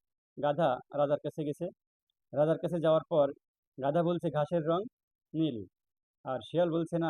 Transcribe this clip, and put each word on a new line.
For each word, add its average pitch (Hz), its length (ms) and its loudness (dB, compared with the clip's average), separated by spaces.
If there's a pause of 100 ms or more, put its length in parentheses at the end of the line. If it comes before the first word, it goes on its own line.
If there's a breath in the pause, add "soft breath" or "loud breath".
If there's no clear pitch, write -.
(380)
গাধা 143 420 2 (140)
রাজার 143 260 2
কাছে 151 240 -6
গেছে। 147 220 -4 (680)
রাজার 151 240 2
কাছে 170 220 -2
যাওয়ার 156 300 4
পর 147 180 4 (500)
গাধা 147 260 2
বলছে, 175 280 0
"ঘাসের 151 340 0
রং 165 160 0 (520)
নীল", 156 240 0 (680)
আর 131 160 -4
শিয়াল 165 300 0
বলছে, 165 280 -2
"না, 165 100 0